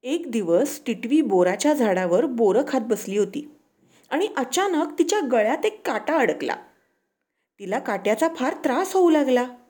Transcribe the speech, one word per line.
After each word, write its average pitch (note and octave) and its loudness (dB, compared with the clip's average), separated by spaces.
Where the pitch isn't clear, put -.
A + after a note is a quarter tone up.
एक D4+ -6
दिवस G#3 0
टिटवी B3 0
बोराच्या G3 2
झाडावर F#3 2
बोरं A#3 2
खात C4 -2
बसली G#3 -4
होती G3+ -4
आणि F4 -2
अचानक E4 -2
तिच्या G4 2
गळ्यात B3 2
एक - -4
काटा C4 -2
अडकला. D#3 0
तिला G3+ -6
काट्याचा A3+ -2
फार C4 -4
त्रास D#4 -2
होऊ F#4 6
लागला. C4 4